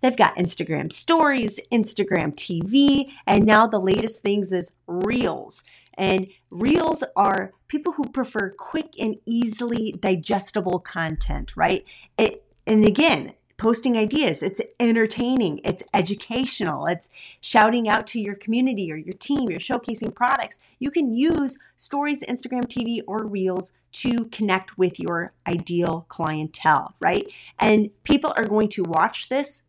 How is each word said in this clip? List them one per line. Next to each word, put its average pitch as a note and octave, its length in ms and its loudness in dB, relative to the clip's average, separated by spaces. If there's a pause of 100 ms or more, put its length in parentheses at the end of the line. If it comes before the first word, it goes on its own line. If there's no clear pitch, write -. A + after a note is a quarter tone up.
They've B3+ 140 2
got F#3 200 4
Instagram F3 560 -2
stories, C#4 680 0 (120)
Instagram G3 640 0
T E3+ 300 -4
V, C#4 480 4 (120)
and G#3 200 6
now G#3+ 220 6
the G#3+ 120 0
latest G3 420 0
things G3+ 300 0
is F3 200 -2 (160)
Reels. F#3 760 -4 (320)
And F#3 320 0 (220)
Reels D4+ 540 0 (120)
are G3 380 2 (140)
people D4+ 260 -4
who D4 160 -4
prefer G#3+ 400 -4
quick - 500 -8
and G#3+ 260 -2
easily A#3 720 -2
digestible F#3 800 -2
content, D#3 760 -6
right? F#3+ 300 0 (320)
It, - 260 2 (240)
and G#3+ 180 6
again, G#3 480 4 (240)
posting A3+ 400 2
ideas, G#3+ 460 0
it's - 160 -4 (220)
entertaining, A#3 840 0
it's F3+ 180 -4 (120)
educational, F#3 920 -4
it's F3+ 200 -4 (320)
shouting A3+ 480 4
out A3 180 0
to A#3 140 -6
your G3+ 160 -6
community A3 560 -2
or D3+ 60 -8
your D#3+ 160 -12
team, C#4 360 -2
you're E3 100 -6
showcasing A#3+ 540 -6
products. - 460 -2 (180)
You C#4 140 -4
can C#4 220 0
use C#4+ 440 0 (200)
stories, D4 460 -4
Instagram B3 440 -6
T A#3+ 160 -6
V, A3+ 240 -4
or G#3+ 180 -4
Reels F#3+ 460 -2 (220)
to A#3 320 -2
connect F#3+ 520 -2
with F3+ 220 2
your E3+ 320 -4 (160)
ideal F3 600 -2
clientele, D#3 920 0
right? - 340 0 (240)
And G#3+ 340 4 (120)
people C#4+ 320 2
are A3+ 80 0
going G#3+ 240 2
to G#3 160 -4
watch E3+ 460 0
this C#4 400 -4